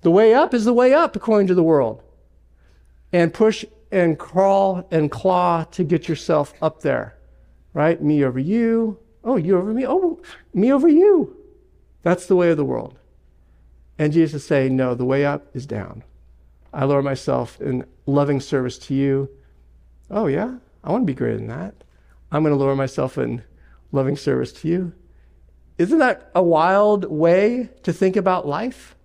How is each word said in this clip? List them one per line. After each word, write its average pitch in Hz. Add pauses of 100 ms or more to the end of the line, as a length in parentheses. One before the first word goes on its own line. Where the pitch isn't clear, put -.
The 170
way 220
up 277
is 233
the 240
way 254
up, 320
according 208
to 180
the 180
world. 160 (1080)
And 170
push 214 (260)
and 170
crawl 190
and 156
claw 175
to 185
get 165
yourself 151
up 160
there. 120 (560)
Right? 165
Me 147
over 127
you. 226 (240)
Oh, 247
you 185
over 196
me. 254
Oh, 349 (320)
me 220
over 285
you. 339 (680)
That's 180
the 185
way 175
of 160
the 147
world. 120 (1000)
And 151
Jesus 156
is -
saying, 135
"No, 127
the 123
way 139
up 143
is 131
down. 107 (680)
I 139
lower 139
myself 135
in 127 (200)
loving 143
service 127
to -
you." 139 (840)
"Oh, 202
yeah? 196 (260)
I -
want 220
to 190
be -
greater 120
than 107
that. 156 (480)
I'm 147
gonna 151
lower 139
myself 135
in 120 (480)
loving 135
service 127
to -
you." 175 (840)
Isn't 226
that 254
a 180
wild 185
way 190 (140)
to 180
think 185
about 185
life? 190